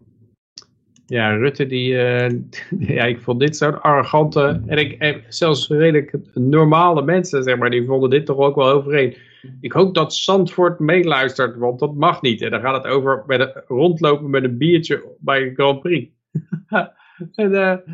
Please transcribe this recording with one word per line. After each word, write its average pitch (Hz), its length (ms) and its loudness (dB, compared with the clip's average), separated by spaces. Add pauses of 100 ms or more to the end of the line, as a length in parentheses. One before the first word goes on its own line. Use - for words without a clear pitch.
(1040)
Ja, 110 300 0
Rutte, 135 300 -2
die, 127 360 -2
eh, 123 300 0 (480)
<laughs> 120 160 -4
ja, 127 80 0
ik 120 180 -2
vond 123 180 -4
dit 147 180 0
zo'n 147 240 -2
arrogante, 151 840 2
en 151 120 -2
ik, 147 140 0
en 147 360 -4
zelfs 160 400 -2
redelijk 151 460 2 (200)
normale 156 680 4
mensen, 165 400 0
zeg 127 140 0
maar, 123 120 0
die 123 160 0
vonden 135 240 2
dit 147 160 2
toch 139 120 -2
ook 139 180 2
wel 135 140 4
overeen. 139 460 2 (460)
"Ik 127 100 -10
hoop 185 240 2
dat 156 200 0
Zandvoort 180 640 0
meeluistert, 139 800 0
want 123 220 -2
dat 147 160 -4
mag 160 260 0
niet." 117 200 0
En 110 100 -4
dan 110 100 -2
gaat 131 220 -2
het 127 100 -4
over 131 340 0
met 131 120 2
een, 131 280 -4
rondlopen 147 640 0
met 135 140 0
een 123 140 -4
biertje 165 600 -2
bij 135 240 0
de 127 100 -6
Grand 139 280 0
Prix. 170 300 -4 (560)
<laughs> 208 200 -2 (460)
En, 202 200 0
eh, 190 240 0 (160)